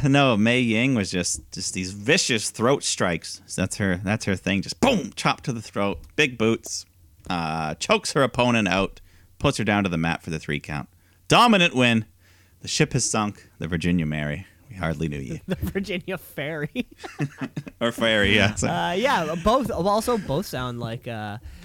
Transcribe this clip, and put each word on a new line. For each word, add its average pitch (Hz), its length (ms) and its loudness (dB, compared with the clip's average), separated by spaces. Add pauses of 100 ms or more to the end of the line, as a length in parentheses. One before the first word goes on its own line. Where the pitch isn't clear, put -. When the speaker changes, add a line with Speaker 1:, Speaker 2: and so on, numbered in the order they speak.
Speaker 1:
no, 135 300 6
Mei 117 220 4
Ying 120 340 2
was 98 160 0
just, - 420 -4
just - 220 -8
these 92 180 -4
vicious 113 560 0
throat 123 340 0
strikes. - 600 -2
So - 160 -6
that's - 160 -2
her, 95 220 0
that's 104 260 -2
her 101 120 0
thing. 92 260 -2
Just - 180 -12
boom, 226 340 2
chop - 280 -2
to 135 100 -4
the 113 80 -8
throat, 101 380 -4 (180)
big 135 220 0
boots, - 480 -2 (420)
uh, 80 460 -2
chokes - 400 -2
her 143 80 4
opponent 117 460 2
out, 95 340 0 (360)
puts 143 200 0
her 113 60 -2
down 104 200 4
to 92 60 0
the 85 80 0
mat 80 240 0
for 90 80 -10
the 80 80 -2
three 73 220 -4
count. 73 280 -8 (400)
Dominant 196 460 6
win. 120 320 4 (560)
The - 60 -12
ship - 260 0
has 127 140 0
sunk. 104 380 -2 (120)
The 82 100 -6
Virginia 87 380 2
Mary. 76 400 -4 (240)
We 101 60 -18
hardly 82 320 -2
knew 73 120 -6
ye. 73 240 -10
Speaker 2:
<laughs> - 20 -20
The 185 100 -4
Virginia 190 600 -6
Ferry. 151 680 -8 (420)
<laughs> - 540 -12
Speaker 1:
Or 117 100 0
Ferry, 107 420 4
yeah. 101 200 4
So. - 140 -2
Speaker 2:
Uh, 170 240 -2
yeah, 190 420 0 (100)
both, 226 260 2
also 208 460 0
both 151 300 -4
sound 123 340 -6
like, 117 260 -8
uh, 107 300 -8 (280)